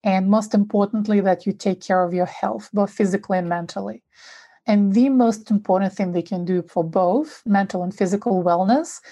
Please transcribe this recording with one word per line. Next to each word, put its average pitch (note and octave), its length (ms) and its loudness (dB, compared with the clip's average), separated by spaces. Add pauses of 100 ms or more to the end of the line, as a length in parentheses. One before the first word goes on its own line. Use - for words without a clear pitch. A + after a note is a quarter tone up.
And F#3+ 260 0
most G#3+ 240 2
importantly, G#3 640 0
that F#3 240 0
you G3 80 -2
take F#3+ 280 -4
care F#3 240 0
of F3 100 -4
your F3+ 100 0
health, - 480 -6
both G3+ 180 0
physically G3 460 -2
and F3 120 -4
mentally. G3 540 -8 (640)
And G3+ 300 2
the B3 140 4
most A#3 420 2
important G3 420 0
thing F#3 200 -4
they F3 100 -2
can F3 220 -6
do F3+ 180 -2
for E3+ 220 -4
both F#3+ 600 -2
mental G3 380 0
and F3+ 120 -6
physical G3 500 -2
wellness F#3+ 560 0 (120)